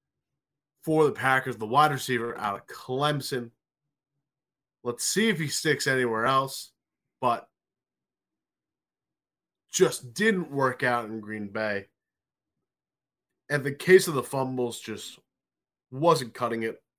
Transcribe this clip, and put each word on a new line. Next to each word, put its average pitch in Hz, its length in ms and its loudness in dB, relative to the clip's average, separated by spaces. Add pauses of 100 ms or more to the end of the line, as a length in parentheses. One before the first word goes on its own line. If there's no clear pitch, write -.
(800)
for 156 240 4
the 135 60 4
Packers, 131 440 0
the 107 120 -8
wide 147 240 4
receiver 120 480 -4
out 101 160 -2
of 98 100 -12
Clemson. 131 840 -4 (1300)
Let's 120 220 -6
see 220 240 2
if 175 80 0
he 156 100 -4
sticks - 380 -2
anywhere 123 400 0
else, 135 460 0 (500)
but 120 260 0 (2250)
just 135 440 0
didn't 190 340 2
work 135 320 0
out 120 240 0
in 110 140 -10
Green 107 280 -10
Bay. 101 420 -4 (1600)
And 143 120 0
the 139 80 -4
case 185 360 6
of 156 80 -2
the 123 80 0
fumbles, 131 560 -4
just - 400 -12 (720)
wasn't 135 420 0
cutting 117 300 -4
it, 113 180 -6 (180)